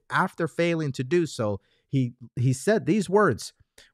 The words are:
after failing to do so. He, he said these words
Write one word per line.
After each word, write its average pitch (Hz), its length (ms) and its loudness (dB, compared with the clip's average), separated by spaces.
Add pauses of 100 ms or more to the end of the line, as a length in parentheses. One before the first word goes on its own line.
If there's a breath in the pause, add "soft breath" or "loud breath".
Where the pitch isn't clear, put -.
(100)
after 165 380 0
failing 165 420 -2
to 131 140 -6
do 165 220 0
so. 104 340 -4 (280)
He, 127 260 0 (200)
he 127 180 2
said 196 340 0
these 180 220 2
words 180 440 2 (420 loud breath)